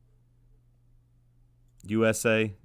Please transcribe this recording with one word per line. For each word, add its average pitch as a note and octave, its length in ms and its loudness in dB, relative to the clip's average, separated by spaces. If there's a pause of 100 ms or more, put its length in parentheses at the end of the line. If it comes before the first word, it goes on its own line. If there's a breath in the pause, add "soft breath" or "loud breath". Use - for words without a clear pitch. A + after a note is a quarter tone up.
(1900)
U A2 180 0
S A2 220 0
A, A2 280 0 (100)